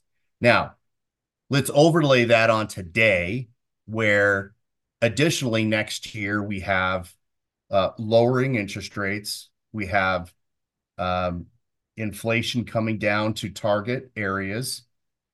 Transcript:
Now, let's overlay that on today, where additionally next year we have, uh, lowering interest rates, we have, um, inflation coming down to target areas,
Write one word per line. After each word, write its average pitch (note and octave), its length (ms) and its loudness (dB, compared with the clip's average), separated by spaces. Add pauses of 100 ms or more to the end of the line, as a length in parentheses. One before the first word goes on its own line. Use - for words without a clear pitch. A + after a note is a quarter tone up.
(400)
Now, G#2+ 340 2 (760)
let's C#3 220 2
overlay D3 540 6
that A2+ 240 6
on A2 180 2
today, G2 800 0 (380)
where G2+ 680 0 (480)
additionally A#2 640 0
next G#2+ 500 -4
year G#2 280 -4
we G2+ 180 -8
have, F#2 520 -2 (580)
uh, F#2+ 280 2
lowering A#2+ 560 2
interest G2 420 -6
rates, G2+ 540 -8 (220)
we G#2+ 140 -6
have, F#2 460 0 (640)
um, F2+ 500 -4 (500)
inflation A2+ 680 -4
coming A2 340 -4
down G#2+ 360 -2
to G#2+ 160 -10
target G#2 640 -4
areas, G2 680 -6 (500)